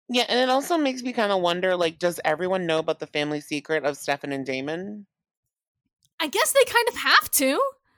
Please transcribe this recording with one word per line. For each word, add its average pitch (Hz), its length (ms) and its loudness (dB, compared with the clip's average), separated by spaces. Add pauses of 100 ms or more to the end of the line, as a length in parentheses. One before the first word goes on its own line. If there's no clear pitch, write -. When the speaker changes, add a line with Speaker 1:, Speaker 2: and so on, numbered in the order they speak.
Speaker 1:
Yeah, 240 200 2
and 247 120 2
it 254 100 2
also 277 260 2
makes 262 260 0
me 247 100 -6
kinda 202 240 0
wonder, 180 400 0
like, 165 240 -2
does 175 240 0
everyone 180 420 0
know 160 140 2
about 156 180 -2
the 156 80 -8
family 147 340 -2
secret 147 440 -4
of 143 120 -2
Stefan 143 360 -4
and 135 120 -6
Damon? 165 600 -8 (1120)
Speaker 2:
I 320 60 -2
guess 466 260 0
they 554 120 6
kind 466 240 2
of - 80 -6
have - 360 2
to. 285 300 2 (360)